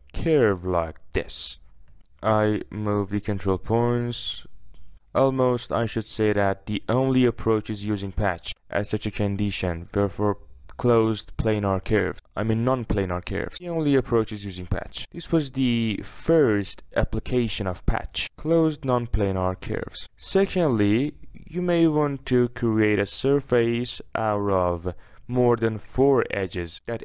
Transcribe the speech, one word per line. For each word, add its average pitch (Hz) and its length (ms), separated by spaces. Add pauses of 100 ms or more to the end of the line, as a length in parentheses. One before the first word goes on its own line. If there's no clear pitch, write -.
(140)
curve 110 520
like 82 340 (140)
this, - 440 (640)
I 107 480
move 104 400
the 101 120
control 95 360
points. 120 880 (720)
Almost, 131 560
I 117 140
should 113 220
say 107 260
that 98 320
the - 240
only 131 360
approach 110 440
is 101 160
using 98 260
patch 92 420 (160)
at 101 180
such - 180
a 107 60
condition, 98 840
where 101 160
for 101 280 (380)
closed 113 600
planar 101 480
curves, 92 340 (160)
I - 80
mean 113 220
non-planar 104 580
curves, - 360
the 175 100
only 156 260
approach 113 360
is 101 120
using 90 220
patch. - 460
This - 200
was 147 200
the 117 520
first 117 800 (140)
application 113 720
of - 180
patch, - 420 (100)
closed 160 460
non-planar 101 800
curves. - 560
Secondly, 143 960 (320)
you 170 160
may 170 240
want 147 400
to 123 240
create 110 480
a 101 80
surface 123 960 (140)
out 104 340
of 90 460 (320)
more 123 280
than 110 220
four 135 540
edges 90 560
that 117 180